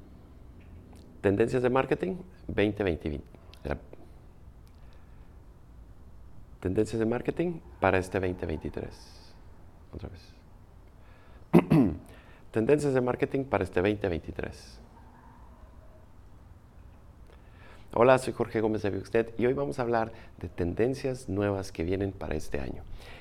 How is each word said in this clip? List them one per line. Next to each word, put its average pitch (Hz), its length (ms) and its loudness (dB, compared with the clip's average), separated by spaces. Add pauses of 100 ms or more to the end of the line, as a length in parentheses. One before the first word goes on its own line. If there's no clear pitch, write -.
(1200)
Tendencias 113 420 4
de 123 80 4
marketing 147 460 2 (320)
veinte 104 340 2
veinte. 78 400 0 (400)
Ya. 69 160 -4 (2750)
Tendencias 104 400 0
de 110 80 2
marketing 147 540 -2 (180)
para 95 200 4
este 92 200 0
veinte 92 280 -2
veintitrés. - 840 -8 (600)
Otra - 140 -10
vez. - 260 -18 (1160)
<clears throat> 143 420 8 (560)
Tendencias 143 440 4
de 131 60 4
marketing 127 440 0
para 98 180 2
este 92 180 0
veinte 104 280 2
veintitrés. - 720 -6 (3000)
Hola, 127 260 8
soy 120 140 -4
Jorge 113 280 -2
Gómez 107 220 0
de 101 80 0
Bioxnet 113 480 0
y 110 80 2
hoy 127 60 4
vamos 143 260 -2
a 131 40 0
hablar 113 300 0 (280)
de 87 80 -8
tendencias 127 800 -2
nuevas 98 440 0
que - 100 -4
vienen 95 300 0
para 76 240 -4
este 73 240 -2
año. 65 220 -6 (380)